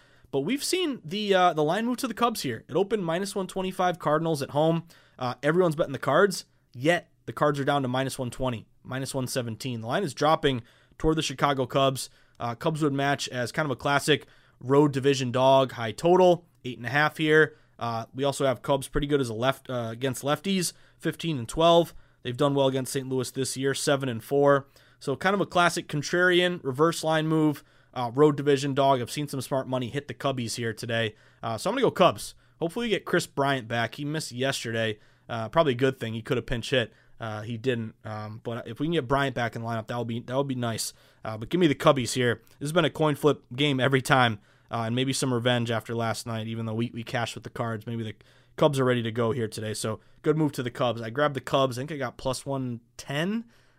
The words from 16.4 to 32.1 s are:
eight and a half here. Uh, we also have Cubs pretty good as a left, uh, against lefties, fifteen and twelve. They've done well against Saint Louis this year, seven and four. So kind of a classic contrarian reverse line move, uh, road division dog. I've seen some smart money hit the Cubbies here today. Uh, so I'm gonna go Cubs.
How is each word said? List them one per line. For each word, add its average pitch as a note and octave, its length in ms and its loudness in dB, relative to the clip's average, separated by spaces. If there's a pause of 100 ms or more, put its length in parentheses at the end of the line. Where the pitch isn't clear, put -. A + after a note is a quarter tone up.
eight B2+ 120 -8
and A#2 100 -10
a A2+ 40 -6
half D3 260 2
here. D3+ 400 4 (240)
Uh, A#2 240 -4 (100)
we C3 80 -4
also C#3 220 0
have B2+ 180 0
Cubs C#3 240 0
pretty C#3+ 200 -2
good C#3+ 140 2
as B2 80 -2
a A2+ 60 -6
left, B2+ 360 -2
uh, A#2+ 200 -4
against B2 340 -4
lefties, E3+ 480 0 (260)
fifteen D#3+ 400 -4
and A2+ 100 -6
twelve. E3 460 4 (280)
They've B2 140 -6
done C#3+ 180 2
well C#3 120 4
against C3+ 260 -2
Saint C3 160 -4
Louis B2+ 220 -4
this C3 260 -6
year, C3+ 160 0
seven C3+ 360 0
and A2+ 140 -6
four. C#3+ 440 4 (320)
So - 180 -4
kind F#3+ 180 0
of G3 60 2
a E3 60 0
classic F3 420 0
contrarian F3+ 760 2
reverse D3+ 400 0
line D#3 240 2
move, D#3 340 2 (320)
uh, B2 180 -4
road D3 240 6
division C#3 380 2
dog. C3+ 260 4
I've A2+ 100 -6
seen D3 180 -6
some C3+ 120 -6
smart C3 280 -4
money B2+ 200 -4
hit C#3 200 -8
the B2 60 -10
Cubbies B2+ 420 -4
here A#2 160 -4
today. A2+ 420 -4 (260)
Uh, A2+ 160 -4
so F3 140 -4
I'm A#3 40 -2
gonna C4 120 2
go D#3 60 2
Cubs. C#3 420 2 (240)